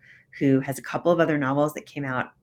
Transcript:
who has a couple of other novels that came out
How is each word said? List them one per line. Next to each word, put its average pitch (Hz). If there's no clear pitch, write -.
who 135
has 135
a -
couple -
of 170
other 160
novels 147
that -
came 143
out 131